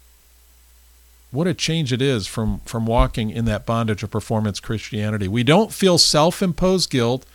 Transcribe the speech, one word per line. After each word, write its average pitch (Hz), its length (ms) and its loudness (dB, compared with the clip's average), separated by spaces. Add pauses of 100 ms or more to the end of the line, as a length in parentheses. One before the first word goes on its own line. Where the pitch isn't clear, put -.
(1300)
What 156 160 -2
a 156 80 -2
change 160 360 -2
it 123 100 0
is 131 260 0
from, 107 320 -4
from 113 260 -6
walking 113 460 2
in 117 140 -4
that 107 200 -2
bondage 113 380 -2
of 101 80 -8
performance 107 480 -2
Christianity. 107 680 -4
We 117 160 0
don't 185 300 4
feel 180 240 4
self-imposed 180 920 2
guilt 123 440 0